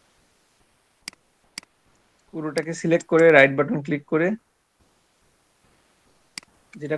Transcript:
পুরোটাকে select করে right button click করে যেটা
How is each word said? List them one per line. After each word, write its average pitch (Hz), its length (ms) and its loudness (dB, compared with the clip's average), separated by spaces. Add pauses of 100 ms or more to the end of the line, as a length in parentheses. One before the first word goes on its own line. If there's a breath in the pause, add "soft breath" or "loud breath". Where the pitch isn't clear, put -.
(2250)
পুরোটাকে 156 500 -8
select 170 320 -2
করে 165 140 4 (100)
right 139 220 6
button 143 280 -2
click 147 260 -6
করে 165 160 -2 (2500)
যেটা 151 180 -8